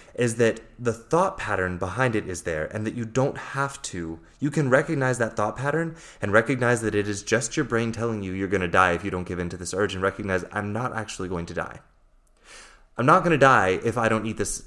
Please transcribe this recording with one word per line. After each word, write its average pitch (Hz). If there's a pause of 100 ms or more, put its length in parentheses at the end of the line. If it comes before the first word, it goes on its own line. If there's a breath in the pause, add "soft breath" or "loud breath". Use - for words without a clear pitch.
(140 loud breath)
is 117
that 113 (180)
the 120
thought 180
pattern 92
behind 107
it 98
is 90
there, 78
and 107
that -
you 117
don't 131
have -
to. 82 (200 soft breath)
You 143
can 147
recognize 135
that 113
thought 107
pattern 160 (260 loud breath)
and 101
recognize 120
that 107
it 104
is 101
just -
your 151
brain 117
telling 110
you 95
you're 95
gonna 92
die 92
if 85
you 98
don't 90
give 87
in 87
to 90
this 87
urge, 95
and 92
recognize, 95
"I'm 101
not 120
actually 101
going 87
to 85
die. - (1160 loud breath)
I'm 120
not 170
gonna 165
die 117
if 113
I 113
don't 110
eat 110
this, -